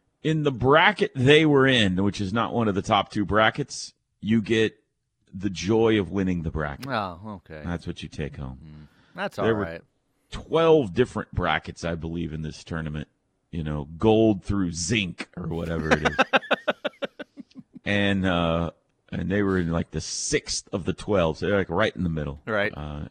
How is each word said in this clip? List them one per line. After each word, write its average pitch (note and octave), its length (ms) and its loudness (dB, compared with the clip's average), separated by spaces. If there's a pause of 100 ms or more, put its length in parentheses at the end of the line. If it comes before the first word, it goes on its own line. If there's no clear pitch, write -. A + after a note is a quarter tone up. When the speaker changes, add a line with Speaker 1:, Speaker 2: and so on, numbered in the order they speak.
(240)
Speaker 1:
In D#3 200 0
the C#3+ 80 2
bracket D3+ 640 4
they D3 300 6
were C#3 220 6
in, G2+ 360 4
which G2+ 180 -2
is F#2+ 100 -4
not A2 220 0
one A2+ 160 0
of F#2 60 0
the G2 60 0
top G2+ 300 2
two G#2 140 -2
brackets, A2 680 0 (280)
you A2 200 2
get A2 360 0 (560)
the G2 160 -4
joy A2 500 2
of E2+ 120 -2
winning F#2 320 0
the D#2+ 80 -4
bracket. D2+ 360 -6
Speaker 2:
Oh, G2+ 600 -8
okay. D#2 180 -14
Speaker 1:
That's E2+ 220 -8
what E2+ 160 -10
you D#2 60 -12
take C#2+ 280 -8
home. C2 260 -12
Speaker 2:
Mm-hmm. D2+ 200 -20 (340)
That's F#3+ 200 -8
Speaker 1:
There G2+ 80 -2
Speaker 2:
all A2+ 80 2
Speaker 1:
were G#2 100 -2
Speaker 2:
right. E2+ 180 -8 (480)
Speaker 1:
twelve D#3 640 2
different - 400 0
brackets, E2 520 -2
I E2 100 -2
believe, E2 380 -6
in D#2+ 100 -8
this D2+ 200 -10
tournament. D#2 440 -6 (420)
You E2 140 -6
know, D2+ 240 -4 (100)
gold A2 460 4
through F#2+ 300 -2
zinc F2 640 -4
or E2+ 100 -8
whatever E2 460 -4
it D2+ 160 0
is. - 100 -4
Speaker 2:
<laughs> - 60 0 (1600)
Speaker 1:
And, G2+ 440 0
uh, E2+ 440 0 (400)
and F2 180 -4
they G2+ 140 0
were F#2+ 140 2
in, E2+ 140 0
like, E2+ 200 -2
the D#2+ 100 -6
sixth - 720 -4
of F2+ 140 -4
the F#2 80 -2
twelve, F2 440 0
so - 100 -4
they're, G2+ 100 2
like, F#2 120 -2
right G2 260 0
in - 80 -4
the F2 60 0
middle. D2 360 -4
Speaker 2:
Right. G#2+ 300 -2
Speaker 1:
Uh, D2+ 340 -10